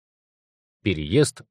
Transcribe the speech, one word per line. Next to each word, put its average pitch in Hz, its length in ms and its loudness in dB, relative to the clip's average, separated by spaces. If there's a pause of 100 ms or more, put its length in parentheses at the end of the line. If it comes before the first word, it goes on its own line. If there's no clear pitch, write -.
(840)
Переезд 92 680 0